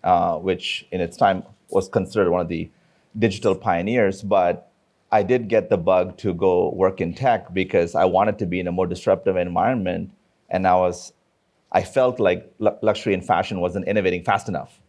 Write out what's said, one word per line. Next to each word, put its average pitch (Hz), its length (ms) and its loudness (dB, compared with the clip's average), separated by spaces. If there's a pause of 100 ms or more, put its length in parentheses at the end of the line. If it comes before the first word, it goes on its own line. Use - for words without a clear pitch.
uh, 87 340 2
which - 540 -4
in 90 100 -4
its 85 160 -4
time 95 260 2 (260)
was 95 180 0
considered 95 440 0
one 90 100 0
of 85 60 -4
the 82 220 -6 (480)
digital 107 380 0
pioneers, 95 680 0
but 92 480 0 (400)
I 107 120 4
did 117 240 0
get 107 220 0
the 104 80 2
bug 90 400 2
to 98 160 -2
go 90 360 2
work 95 320 0
in 85 120 -2
tech 117 400 -2
because 90 420 0
I 85 100 2
wanted 98 340 2
to 101 60 -2
be 90 140 -4
in 90 80 -4
a 87 40 -4
more 90 160 0
disruptive 92 500 0
environment, 90 760 -2 (380)
and 92 180 0
I 90 80 4
was, 90 380 0 (580)
I 95 120 2
felt 127 360 0
like 92 400 0
lu-, 107 220 0
luxury 107 320 0
and 90 120 -4
fashion 95 340 0
wasn't 90 280 -2
innovating 92 360 0
fast - 240 -2
enough 78 420 -8